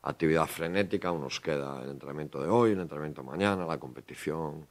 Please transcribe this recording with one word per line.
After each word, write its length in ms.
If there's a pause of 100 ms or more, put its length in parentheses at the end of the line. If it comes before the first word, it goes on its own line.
actividad 460
frenética, 600
aún 140
nos 180
queda 420
el 100
entrenamiento 500
de 80
hoy, 240
el 80
entrenamiento 420
mañana, 420
la 140
competición, 920